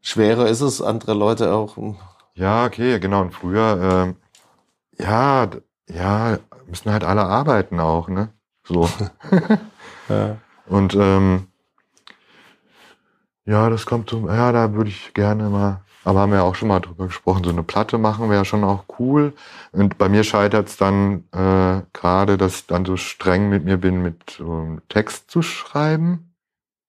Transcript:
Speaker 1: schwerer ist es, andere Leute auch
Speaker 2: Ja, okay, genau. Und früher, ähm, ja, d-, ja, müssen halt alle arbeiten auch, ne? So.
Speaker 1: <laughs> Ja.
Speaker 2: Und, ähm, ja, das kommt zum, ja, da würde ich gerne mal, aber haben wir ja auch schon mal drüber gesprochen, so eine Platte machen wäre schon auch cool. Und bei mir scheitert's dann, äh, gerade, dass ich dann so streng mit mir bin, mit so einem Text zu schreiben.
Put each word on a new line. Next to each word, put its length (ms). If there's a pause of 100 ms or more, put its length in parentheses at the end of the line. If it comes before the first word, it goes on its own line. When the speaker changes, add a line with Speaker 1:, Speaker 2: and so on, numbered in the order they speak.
Speaker 1:
schwerer 460
ist 120
es, 220
andere 320
Leute 400
auch 220 (580)
Speaker 2:
Ja, 320
okay, 320
genau. 240
Und 100
früher, 460 (300)
ähm, 80 (840)
ja, 480
d-, 160 (260)
ja, 500 (280)
müssen 240
halt 140
alle 180
arbeiten 560
auch, 300
ne? 220 (360)
So. 280
Speaker 1:
<laughs> 40 (1120)
Ja. 260 (300)
Speaker 2:
Und, 280
ähm, 520 (2000)
ja, 240
das 160
kommt 240
zum, 180
ja, 240
da 220
würde 160
ich 240
gerne 340
mal, 320 (240)
aber 160
haben 120
wir 60
ja 60
auch 100
schon 140
mal 120
drüber 260
gesprochen, 380
so 60
eine 120
Platte 340
machen 340
wäre 140
schon 200
auch 200 (140)
cool. 340 (400)
Und 240
bei 140
mir 140
scheitert's 520
dann, 560
äh, 480 (140)
gerade, 420
dass 200
ich 100
dann 180
so 140
streng 500
mit 160
mir 140
bin, 240
mit 340
so 160
einem 380
Text 400
zu 100
schreiben. 960 (540)